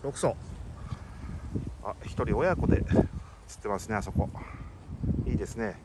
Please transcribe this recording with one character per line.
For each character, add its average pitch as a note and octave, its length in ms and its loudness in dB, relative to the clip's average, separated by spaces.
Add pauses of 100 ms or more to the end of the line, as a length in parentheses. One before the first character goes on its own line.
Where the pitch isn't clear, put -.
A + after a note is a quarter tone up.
六 C#3 140 -4
艘。 C3+ 180 4 (1500)
あ、 G2+ 200 -4
一 - 200 -2
人 G#2+ 140 4
親 E3+ 180 4
子 - 120 2
で - 160 8
釣 - 160 6
っ - 60 8 (560)
て G#2 60 -4
ま G2+ 120 2
す - 100 -10
ね、 A2 60 2
あ G2 80 4
そ F#2 80 -4
こ。 - 180 4 (960)
い - 80 0
い - 40 4
で G2 100 0
す - 80 -8
ね。 A2 300 -2